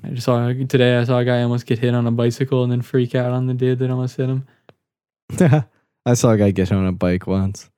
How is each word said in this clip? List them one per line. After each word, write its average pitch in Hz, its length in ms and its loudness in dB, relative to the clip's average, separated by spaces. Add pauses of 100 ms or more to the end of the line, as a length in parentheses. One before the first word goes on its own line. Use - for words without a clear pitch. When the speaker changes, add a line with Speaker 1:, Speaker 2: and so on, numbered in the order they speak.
Speaker 1:
I - 60 -12
just 120 160 -8
saw, 120 280 0
today 123 440 2
I 120 80 2
saw 123 120 0
a 123 80 0
guy 123 160 2
almost 120 240 -2
get 113 140 -2
hit 120 160 0
on 120 100 0
a 117 60 0
bicycle 120 500 0
and 123 100 0
then 123 120 -2
freak 123 320 -2
out 123 160 0
on 127 160 -2
the 127 80 -2
dude 127 240 0
that 131 100 -2
almost 127 280 -4
hit 131 120 -2
him. 131 160 -4 (880)
Speaker 2:
<laughs> 151 340 2 (400)
I 123 80 2
saw 117 180 4
a 110 60 4
guy 101 140 4
get 92 180 -2
hit 101 80 2
on 95 80 0
a 92 60 0
bike 90 340 -2
once 95 520 -4